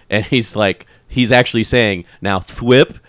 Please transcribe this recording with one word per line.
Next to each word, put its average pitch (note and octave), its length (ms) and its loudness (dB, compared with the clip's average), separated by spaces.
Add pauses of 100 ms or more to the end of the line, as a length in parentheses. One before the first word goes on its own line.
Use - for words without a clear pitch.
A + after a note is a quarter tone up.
And G#2 180 -2
he's B2 280 -2
like, G2 320 -2 (220)
he's B2 240 -2
actually B2 320 2
saying, G#2 400 -2 (160)
"Now G2 200 -4
thwip B2 580 0 (100)